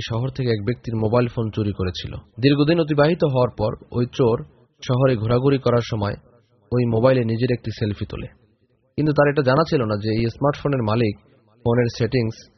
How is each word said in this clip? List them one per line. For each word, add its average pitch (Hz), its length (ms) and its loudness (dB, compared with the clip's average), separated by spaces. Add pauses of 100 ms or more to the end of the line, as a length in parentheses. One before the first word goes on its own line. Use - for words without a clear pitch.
শহর 117 200 -4
থেকে 127 200 -4
এক 104 160 -2
ব্যক্তির 120 300 -6
মোবাইল 113 320 2
ফোন 113 240 -4
চুরি 104 200 -2
করেছিল। - 440 -6 (240)
দীর্ঘদিন 143 400 2
অতিবাহিত 156 440 2
হওয়ার 127 340 2
পর 107 180 -2 (160)
ওই 120 140 -2
চোর 123 400 0 (420)
শহরে 131 280 2
ঘোরাঘুরি 123 420 2
করার 120 260 2
সময় 101 300 -4 (600)
ওই 123 120 2
মোবাইলে 120 380 4
নিজের 113 280 -2
একটি 117 280 -4
সেলফি 104 260 -4
তোলে, - 220 -10 (680)
কিন্তু 151 180 0
তার 143 180 4
এটা 147 100 0
জানা 135 280 2
ছিল 135 160 0
না 107 100 0
যে 104 140 -4 (100)
এই 117 60 2
স্মার্টফোনের 139 580 -2
মালিক 107 340 0 (460)
ফোনের 120 240 2 (100)
সেটিংস 117 600 -2